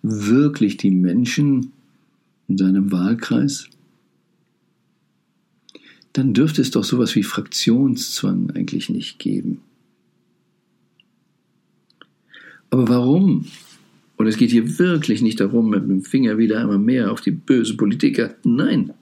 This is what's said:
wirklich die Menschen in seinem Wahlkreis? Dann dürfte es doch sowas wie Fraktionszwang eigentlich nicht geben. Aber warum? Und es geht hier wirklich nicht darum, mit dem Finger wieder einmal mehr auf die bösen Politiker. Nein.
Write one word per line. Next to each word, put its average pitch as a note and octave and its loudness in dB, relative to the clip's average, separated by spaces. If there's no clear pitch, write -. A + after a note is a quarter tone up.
wirklich A2 0
die G2 2
Menschen B2 0
in F#2+ -2
seinem G2 2
Wahlkreis? A2+ -2
Dann C3 0
dürfte D3+ 2
es A#2+ -2
doch A2 -2
sowas B2 -2
wie G#2+ 2
Fraktionszwang G2+ -2
eigentlich - -6
nicht - -8
geben. - -6
Aber B2 2
warum? C3+ 4
Und A2 0
es G#2+ -2
geht A#2+ 4
hier A#2 2
wirklich D#3+ 0
nicht A2+ 0
darum, A2 2
mit G2+ 0
dem F#2+ -2
Finger A#2 0
wieder A2+ 2
einmal G2+ 0
mehr A2+ 0
auf A2+ -8
die - 0
bösen A2 0
Politiker. A2 0
Nein. B2 0